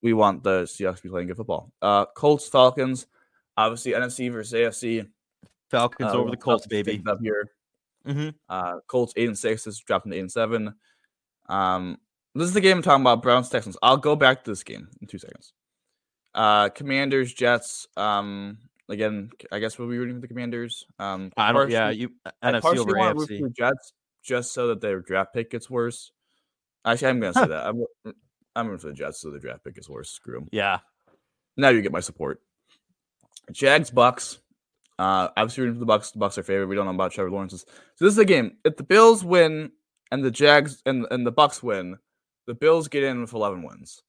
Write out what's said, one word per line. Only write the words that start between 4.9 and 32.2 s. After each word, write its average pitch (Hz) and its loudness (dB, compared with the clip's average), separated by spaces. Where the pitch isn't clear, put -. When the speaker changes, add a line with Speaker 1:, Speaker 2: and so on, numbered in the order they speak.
Speaker 2:
Falcons 120 -2
Speaker 1:
Uh, 101 0
Speaker 2:
over 120 -2
the 120 -6
Colts, 117 -2
Speaker 1:
Falcons 104 -2
Speaker 2:
baby. 104 -6
Speaker 1:
up 107 -2
here. 107 -4
Speaker 2:
Mm-hmm. 147 -6
Speaker 1:
Uh, 90 -6
Colts 123 -2
eight 117 0
and 107 -6
six, 110 -4
this 107 -14
dropped 98 -4
to 98 -10
eight 90 -6
and 92 -10
seven. 110 -4
Um, 92 -2
this 160 -2
is 180 -6
the 202 2
game 190 6
I'm 165 -4
talking 139 6
about, 120 4
Browns, 123 2
Texans. 104 -6
I'll 127 6
go 151 2
back 135 4
to 113 -8
this 98 -8
game - -18
in 104 -18
two 101 -14
seconds. - -20
Uh, 104 4
Commanders, 135 -2
Jets. - 0
Um, 101 -4
again, 107 -6
I 101 -6
guess 110 -6
we'll 120 -10
be 120 -6
rooting 123 -8
for 123 -14
the 123 -18
Commanders. 120 -10
Um, 95 -8
Speaker 2:
I 110 2
don't, 135 4
yeah, 113 2
Speaker 1:
partially, 107 -4
Speaker 2:
you, 123 -8
Speaker 1:
I - -16
Speaker 2:
N 123 0
F 113 -2
C 156 2
Speaker 1:
partially 165 2
Speaker 2:
over 113 0
Speaker 1:
wanna 110 2
root 151 -6
Speaker 2:
A 156 -4
F 151 -8
C. 101 -10
Speaker 1:
for 139 -4
the 123 -12
Jets 127 -4
just 123 -6
so 123 -2
that 110 -2
their 95 -4
draft 95 -4
pick 117 -6
gets 117 -12
worse. 120 -6
Actually, 120 0
I'm 127 0
gonna 95 -2
say - 4
Speaker 2:
Huh. 226 4
Speaker 1:
that. 78 -6
I'm, 113 -4
I'm 117 -4
rooting 95 -10
for 82 -14
the 73 -12
Jets 69 -10
so 78 -14
the 71 -14
draft 62 -14
pick 69 -16
gets - -20
worse. 69 -16
Screw - -14
'em. 73 -14
Speaker 2:
Yeah. 98 -2
Speaker 1:
Now 139 6
you 120 6
get 98 -4
my 82 -4
support. - -8